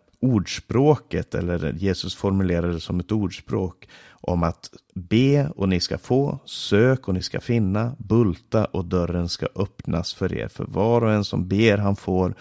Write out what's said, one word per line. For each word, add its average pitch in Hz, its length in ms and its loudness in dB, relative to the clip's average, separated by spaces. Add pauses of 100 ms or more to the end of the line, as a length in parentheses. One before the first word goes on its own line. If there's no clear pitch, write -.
(220)
ordspråket, 120 1120 0
eller 85 380 -2
Jesus 92 420 -2
formulerar 92 520 0
det 85 120 -2
som 90 200 -4
ett 85 120 -6
ordspråk, 98 760 -4 (360)
om 87 200 0
att - 260 -4 (240)
be 135 600 2
och 98 140 0
ni 90 100 2
ska - 180 -4
få, 135 480 -2
sök 127 640 2
och 95 60 0
ni 92 80 0
ska - 180 -6
finna, 117 580 0
bulta 107 680 2
och 90 200 -4
dörren 87 440 0
ska - 260 -6
öppnas - 580 -4
för - 200 -4
er. 57 140 -6
För - 180 -10
var 117 380 2
och 110 80 2
en 104 120 2
som 95 240 -4
ber 101 300 4
han 101 180 2
får, 92 460 0